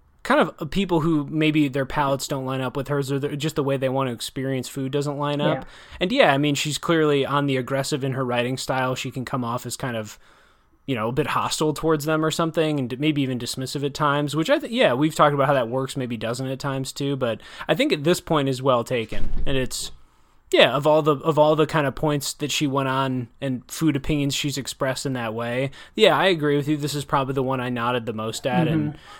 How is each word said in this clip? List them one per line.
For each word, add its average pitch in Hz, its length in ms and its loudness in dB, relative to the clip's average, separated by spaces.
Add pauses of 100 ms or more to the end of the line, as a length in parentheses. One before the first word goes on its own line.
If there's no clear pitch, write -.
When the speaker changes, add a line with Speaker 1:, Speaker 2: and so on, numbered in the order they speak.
(220)
Speaker 1:
kind 285 180 2 (180)
of 160 120 -8
people 180 300 0
who 151 300 0
maybe 156 380 2
their 135 180 -2
palates 139 400 -2
don't 135 180 -4
line 131 160 -4
up 127 160 -4
with 135 120 -4
hers 139 240 -2
or 139 80 0
the, 147 160 -4
just 147 180 -4
the 151 80 0
way 139 140 0
they 131 120 0
want 131 200 0
to 120 40 -4
experience 131 560 -6
food 135 220 -6
doesn't 143 280 -2
line 147 220 -2
up. 156 180 0
Speaker 2:
Yeah. 165 60 -12 (360)
Speaker 1:
And 185 120 0
yeah, 226 200 6
I 139 60 2
mean, 143 180 2
she's 147 220 -2
clearly 151 460 2
on 143 220 0
the 135 100 0
aggressive 131 460 -2
in 135 100 -2
her 131 120 -2
writing 123 320 -2
style. 131 400 -2
She 131 160 -8
can 127 120 -6
come 123 200 -4
off 120 220 -4
as 117 100 -8
kind 123 200 -6
of, 107 220 -8 (680)
you 135 120 -4
know, 110 120 -2
a 123 40 -4
bit 147 160 0
hostile - 460 0
towards 156 320 0
them 156 180 0
or 160 60 0
something, 156 480 0
and 123 220 -4
maybe 147 220 0
even 127 180 -2
dismissive 131 440 -6
at 143 100 -4
times, 147 420 0
which 165 140 0
I 302 80 4
th-, 277 140 -8
yeah, 220 220 4
we've 151 220 2
talked 147 180 6
about 139 140 2
how 147 60 4
that 123 140 2
works, 131 280 -4
maybe 120 200 -4
doesn't 120 300 -4
at 131 140 -6
times 135 320 -4
too. 143 240 -2
But 120 240 -2 (280)
I 165 60 4
think 254 180 2
at 151 120 0
this 175 160 2
point 147 280 0
is 131 140 -2
well 127 220 4
taken, - 480 4 (140)
and 139 100 2
it's, - 340 -4 (640)
yeah, 170 240 8
of 143 100 2
all 156 160 6
the, 147 140 4
of 151 240 2
all 151 160 6
the 151 100 4
kind 151 220 0
of - 80 -4
points 147 380 -2
that 147 180 -4
she 151 160 0
went 135 200 0
on 131 380 -2 (140)
and 131 280 -4
food 156 280 0
opinions 143 360 0
she's 143 240 -4
expressed 131 480 -4
in 135 100 -2
that 117 200 -4
way, 120 380 -2 (240)
yeah, 190 200 6
I 175 100 4
agree 151 300 2
with 143 120 0
you. 156 80 0
This 143 180 -4
is 143 100 -4
probably 135 300 -2
the 135 80 0
one 131 180 -2
I 123 80 -4
nodded 120 380 -2
the 117 60 -4
most 110 340 -6
at, 160 220 2
and 151 240 0
Speaker 2:
Mm-hmm. - 60 -14 (220)